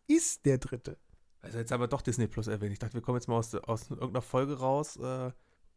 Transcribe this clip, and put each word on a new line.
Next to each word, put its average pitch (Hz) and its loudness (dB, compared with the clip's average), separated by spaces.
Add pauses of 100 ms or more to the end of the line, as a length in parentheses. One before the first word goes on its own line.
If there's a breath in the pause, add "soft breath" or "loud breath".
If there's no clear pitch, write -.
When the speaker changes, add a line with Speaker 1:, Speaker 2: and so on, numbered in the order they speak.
Speaker 1:
ist - 4
der 131 6
dritte. - -8 (440)
Speaker 2:
Also 113 -8
jetzt 117 -4
haben 120 2
wir 120 2
doch 135 0
Disney 117 2
Plus 107 -2
erwähnt. 104 -2
Ich 98 -6
dachte, 120 -6
wir 117 -4
kommen 123 2
jetzt 120 -4
mal 117 4
aus, 113 0
aus - -4
irgendeiner 123 -2
Folge 135 0
raus. 135 0
Äh, 127 -4 (460)